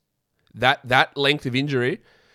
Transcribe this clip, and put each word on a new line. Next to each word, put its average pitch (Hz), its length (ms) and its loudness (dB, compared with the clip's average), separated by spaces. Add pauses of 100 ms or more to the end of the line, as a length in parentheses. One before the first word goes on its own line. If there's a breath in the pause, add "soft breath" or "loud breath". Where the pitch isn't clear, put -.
(540)
That, 123 320 0
that 127 320 2
length 143 280 0
of 123 100 -4
injury, 139 460 -2 (340 soft breath)